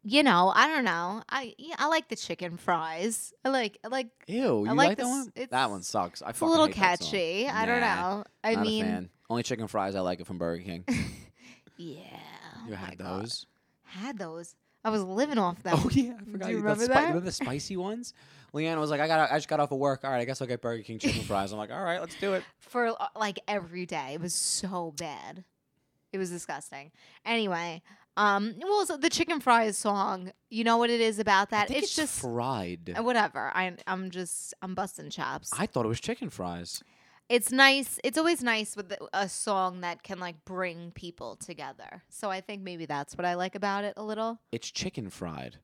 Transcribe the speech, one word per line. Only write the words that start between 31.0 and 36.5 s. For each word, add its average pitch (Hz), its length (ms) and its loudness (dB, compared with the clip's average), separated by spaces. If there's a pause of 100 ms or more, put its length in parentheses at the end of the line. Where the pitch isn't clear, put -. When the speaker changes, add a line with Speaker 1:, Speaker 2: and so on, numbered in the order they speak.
Speaker 1:
is 220 160 2
about 202 340 6
Speaker 2:
I 214 60 2
Speaker 1:
that? 208 100 2
Speaker 2:
think 269 140 2
Speaker 1:
It's 403 60 0
Speaker 2:
it's - 80 -2
Speaker 1:
just 311 260 0
Speaker 2:
fried. 117 760 -2
Speaker 1:
uh, 233 40 -2
whatever. 202 520 2
I, 185 220 0 (100)
I'm 190 240 -4
just, - 520 -8
I'm 185 120 -6
busting 180 360 -6
chops. 139 480 -6
Speaker 2:
I 208 80 0
thought 120 180 0
it 107 40 2
was 117 120 0
chicken 220 300 -6
fries. 87 520 -8 (460)